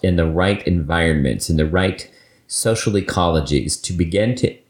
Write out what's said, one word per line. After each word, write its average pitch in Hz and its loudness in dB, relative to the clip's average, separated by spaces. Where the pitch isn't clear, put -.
in 90 2
the 82 2
right 92 0
environments, 80 0
in 80 2
the 78 2
right 92 -2
social 113 -2
ecologies 82 0
to - -8
begin 95 0
to - -2